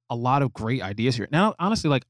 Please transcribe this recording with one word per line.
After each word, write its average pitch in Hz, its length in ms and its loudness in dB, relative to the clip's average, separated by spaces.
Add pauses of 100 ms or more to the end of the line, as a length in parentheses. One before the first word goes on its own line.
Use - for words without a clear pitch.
(100)
a 120 60 -4
lot 127 260 2
of 131 100 0
great 113 300 -4
ideas 113 340 -2
here. 139 160 -4
Now, 196 260 2
honestly, 185 320 0
like, 131 200 2